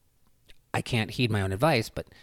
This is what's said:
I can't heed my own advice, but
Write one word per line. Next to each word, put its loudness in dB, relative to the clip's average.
I 0
can't -2
heed 0
my 2
own -2
advice, 2
but -10